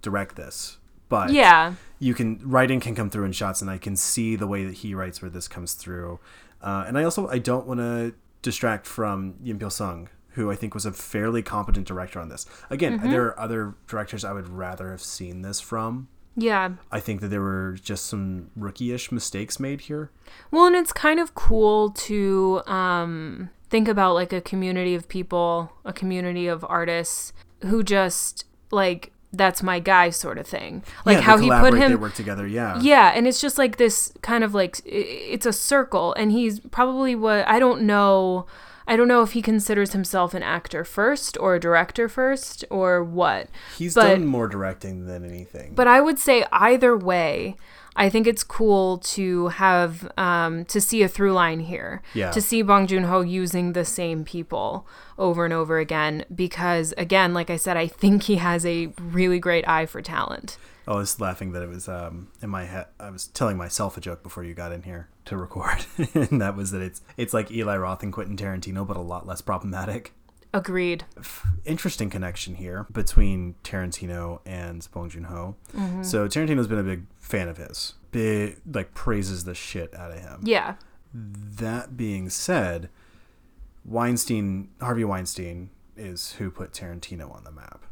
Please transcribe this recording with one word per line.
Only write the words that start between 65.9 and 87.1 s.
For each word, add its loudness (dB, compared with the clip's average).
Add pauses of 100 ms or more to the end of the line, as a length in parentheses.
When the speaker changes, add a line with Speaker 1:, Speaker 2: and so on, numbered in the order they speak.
Speaker 1:
<laughs> -2
and 2
that -2
was -6
that -6
it's, -10 (160)
it's -6
like -2
Eli -4
Roth -4
and -6
Quentin -10
Tarantino, -8
but -6
a -8
lot -10
less -10
problematic. -8 (400)
Speaker 2:
Agreed. -4 (140)
Speaker 1:
F-, -10 (180)
interesting -4
connection -8
here -10
between 6 (100)
Tarantino -8
and -12
Bong -10
Joon-ho. -12 (200)
Speaker 2:
Mm-hmm. -4
Speaker 1:
So -2
Tarantino's 0
been -2
a -2
big -6 (120)
fan -6
of -12
his. -12 (180)
Big, -2 (140)
like, -8
praises -4
the -10
shit -12
out -16
of -16
him. -16
Speaker 2:
Yeah. -2 (380)
Speaker 1:
That -10
being -6
said, -4 (960)
Weinstein, -2 (120)
Harvey -2
Weinstein -8 (260)
is -12
who -8
put -14
Tarantino -14